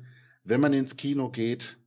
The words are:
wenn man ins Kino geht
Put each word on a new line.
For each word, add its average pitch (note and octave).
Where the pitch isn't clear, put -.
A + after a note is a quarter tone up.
wenn A#2
man C#3+
ins C3+
Kino C#3
geht A#2+